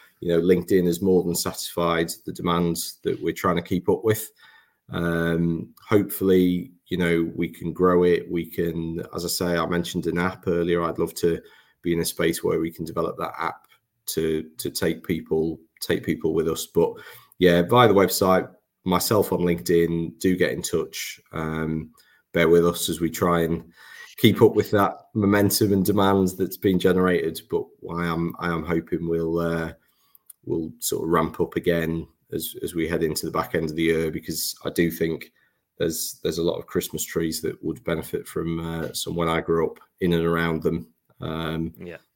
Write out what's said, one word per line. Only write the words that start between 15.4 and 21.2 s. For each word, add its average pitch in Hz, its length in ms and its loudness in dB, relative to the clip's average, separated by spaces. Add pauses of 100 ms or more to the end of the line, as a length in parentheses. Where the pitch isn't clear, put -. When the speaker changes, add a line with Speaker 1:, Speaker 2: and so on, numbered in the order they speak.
Speaker 1:
take - 260 -2
people 80 300 -2
with 82 120 0
us. 80 200 -4
But - 260 2 (460)
yeah, 87 240 6
via 120 240 6
the 98 80 8
website, 92 520 4 (360)
myself 92 500 2
on 87 60 0
LinkedIn, 85 800 0
do 95 160 2
get 85 160 2
in 67 100 -6
touch. - 580 -6 (120)